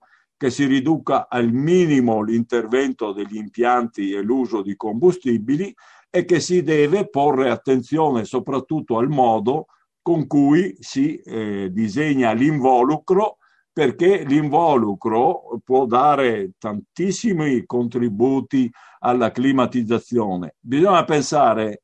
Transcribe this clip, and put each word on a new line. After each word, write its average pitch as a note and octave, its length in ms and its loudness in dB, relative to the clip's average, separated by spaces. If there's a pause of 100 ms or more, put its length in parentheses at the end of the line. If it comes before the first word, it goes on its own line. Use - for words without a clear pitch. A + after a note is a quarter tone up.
(360)
che C3 140 -2
si C#3+ 160 -2
riduca C3+ 640 -2
al A#2+ 240 -2
minimo C#3 720 2
l'intervento A#2 920 -2
degli G2 240 -8
impianti A2+ 760 -2
e G2+ 100 -4
l'uso A#2 400 -2
di G2 140 -8
combustibili, C3+ 1000 -2 (340)
e F3 160 -2
che F3 140 2
si F3 240 0
deve D#3 460 2
porre C#3 420 0
attenzione C3 760 0
soprattutto C#3 720 -4
al B2+ 100 0
modo B2+ 580 0 (360)
con E3 260 -2
cui D3+ 500 2
si, C#3+ 380 -4
eh, G#2 560 -6
disegna A#2+ 580 0
l'involucro, C#3 1080 2 (340)
perché E3 500 2
l'involucro C3+ 1400 0
può C3 200 2
dare B2 720 2
tantissimi D3+ 1080 -2
contributi A#2+ 1040 0 (300)
alla B2 320 0
climatizzazione. A#2 1300 -2
Bisogna E3 440 2
pensare A#2+ 800 0